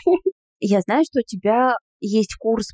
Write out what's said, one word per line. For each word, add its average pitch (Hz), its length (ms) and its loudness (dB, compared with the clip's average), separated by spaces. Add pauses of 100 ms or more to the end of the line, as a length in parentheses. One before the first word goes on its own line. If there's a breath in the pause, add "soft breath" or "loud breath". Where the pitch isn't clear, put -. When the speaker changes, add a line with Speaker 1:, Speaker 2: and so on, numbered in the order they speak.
Speaker 1:
<laughs> 370 260 2 (280)
Speaker 2:
Я 285 220 2
знаю, 277 220 0
что 285 160 -2
у 233 40 -2
тебя 233 520 0 (240)
есть 214 380 -2
курс 220 360 -4